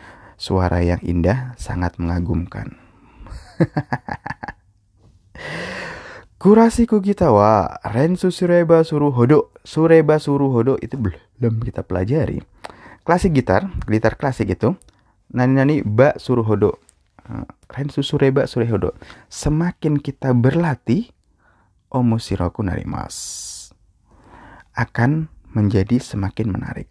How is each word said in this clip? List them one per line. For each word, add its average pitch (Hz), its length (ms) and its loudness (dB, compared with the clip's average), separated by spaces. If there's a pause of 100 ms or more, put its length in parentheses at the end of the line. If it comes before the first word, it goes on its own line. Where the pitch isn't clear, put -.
(420)
suara 90 400 0
yang 87 240 0
indah, 98 560 -2
sangat 87 400 -6
mengagumkan. 85 720 -6 (880)
<laughs> - 2750 -12
Kurasi 226 480 6
ku 214 100 2
gita 196 300 0
wa 104 560 4
rensu 170 480 0
sureba 170 480 4
suru 147 320 0
hodo. 123 480 4
Sureba 156 560 4
suru 143 320 0
hodo 123 320 0
itu - 160 -8
belum 113 640 -4
kita - 240 -8
pelajari, 113 560 -2 (640)
klasik 175 320 2
gitar, 123 320 2 (200)
gitar 110 280 0
klasik 120 360 -4
itu, 117 240 0 (560)
nani-nani 135 520 2
ba 117 320 2
suruh 120 320 -2
hodo. 104 320 0 (440)
Eh, 113 240 -12 (240)
ren 139 160 -8
susureba 135 600 0
suruh 117 200 -2
hodo. 101 240 -2 (400)
Semakin 151 680 -2
kita 135 360 -4
berlatih, 143 760 0 (800)
omo 120 280 0
shiroku 90 460 -4
narimasu. - 1080 -10 (1000)
Akan 139 560 -2 (240)
menjadi 104 480 0
semakin 107 480 -6
menarik. - 420 -8